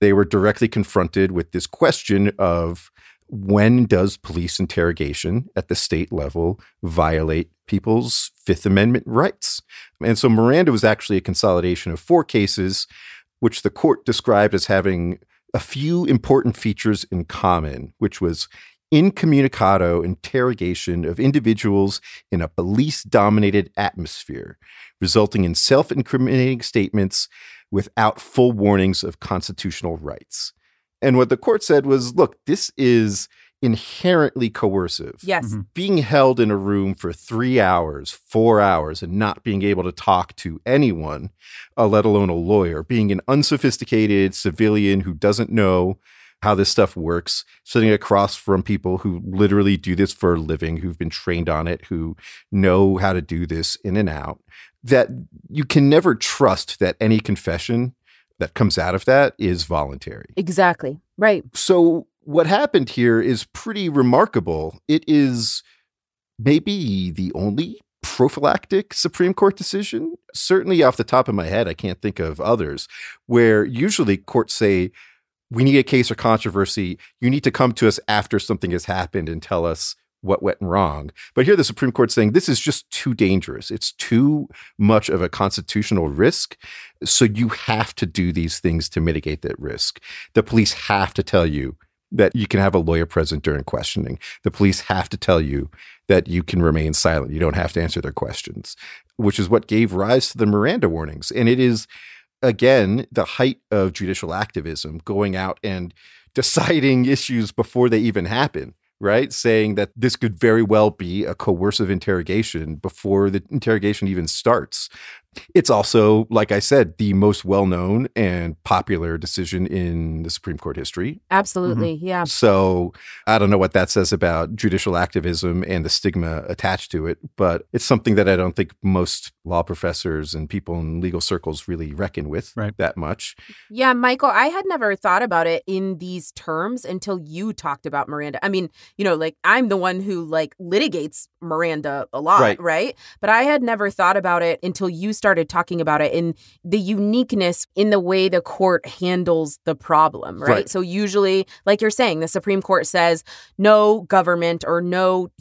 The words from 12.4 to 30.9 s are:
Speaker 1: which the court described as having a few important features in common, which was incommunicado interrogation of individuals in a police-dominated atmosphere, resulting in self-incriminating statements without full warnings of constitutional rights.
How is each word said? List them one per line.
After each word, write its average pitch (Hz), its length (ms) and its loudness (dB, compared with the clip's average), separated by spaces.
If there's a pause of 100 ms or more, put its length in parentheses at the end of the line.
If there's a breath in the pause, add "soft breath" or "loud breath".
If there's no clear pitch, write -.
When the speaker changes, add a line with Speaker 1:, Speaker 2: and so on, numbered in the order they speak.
Speaker 1:
which 117 220 0
the 101 80 0
court - 340 0
described 104 520 2
as 90 100 0
having 92 540 0 (340)
a - 60 0
few 165 460 -4
important 127 520 2
features 107 540 -2
in 87 140 -4
common, 78 720 -2
which 104 200 -2
was 82 280 -4 (440 loud breath)
incommunicado 135 1080 4
interrogation 90 1040 -2
of 87 140 -6
individuals 110 840 2 (300 loud breath)
in 87 100 0
a 80 60 -4
police-dominated 104 1300 2
atmosphere, - 800 -8 (440 loud breath)
resulting 101 420 2
in 85 120 0
self-incriminating 131 1080 0
statements 101 680 -2 (440 loud breath)
without 107 500 -2
full 123 300 2
warnings 98 520 2
of - 160 -10
constitutional 90 800 -8
rights. - 560 -12 (480)